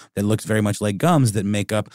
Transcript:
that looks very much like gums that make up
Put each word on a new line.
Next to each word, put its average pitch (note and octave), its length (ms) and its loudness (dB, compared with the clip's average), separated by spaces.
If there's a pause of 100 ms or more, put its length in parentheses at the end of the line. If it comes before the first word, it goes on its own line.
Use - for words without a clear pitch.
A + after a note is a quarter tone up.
(160)
that G2+ 80 0
looks G#2 200 0
very A2 160 0
much G#2 200 0
like G#2 180 -2
gums D3 320 4
that G2 160 -2
make G#2 240 -2
up G#2+ 240 -2